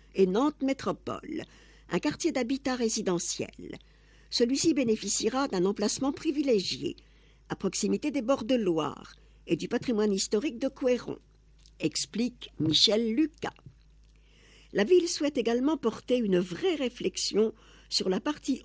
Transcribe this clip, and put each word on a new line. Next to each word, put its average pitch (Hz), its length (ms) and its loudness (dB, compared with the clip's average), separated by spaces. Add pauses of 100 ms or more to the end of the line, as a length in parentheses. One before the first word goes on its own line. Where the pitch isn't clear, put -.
(140)
et 190 120 6
Nantes 247 360 0
Métropole, - 840 -4 (460)
un 180 80 0
quartier 294 340 -2
d'habitat 254 440 -2
résidentiel. 190 1000 -4 (520)
Celui-ci 269 440 2
bénéficiera 226 760 0
d'un 180 160 0
emplacement 220 480 0
privilégié, 254 840 -2 (520)
à - 80 -6
proximité 202 540 -2
des 247 120 -2
bords 240 220 0
de 254 120 2
Loire 160 580 -2 (320)
et 165 100 0
du 175 120 -6
patrimoine 214 440 0
historique 226 460 -2
de 262 100 -2
Couëron, 247 500 -2 (600)
explique - 800 -4
Michel 208 560 2
Lucas. - 400 -2 (1200)
La - 100 0
ville 339 260 6
souhaite 294 300 -2
également 247 380 2
porter - 420 0
une 196 220 2
vraie 196 340 0
réflexion - 800 0 (340)
sur 196 200 -2
la 185 100 2
partie 294 460 -4